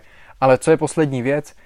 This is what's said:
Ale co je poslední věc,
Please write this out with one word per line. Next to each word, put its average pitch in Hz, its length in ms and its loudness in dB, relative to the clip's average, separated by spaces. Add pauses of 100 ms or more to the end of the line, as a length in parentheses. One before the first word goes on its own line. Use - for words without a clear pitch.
(420)
Ale 131 160 4
co - 140 0
je 160 60 4
poslední 147 440 -2
věc, 143 340 -4 (100)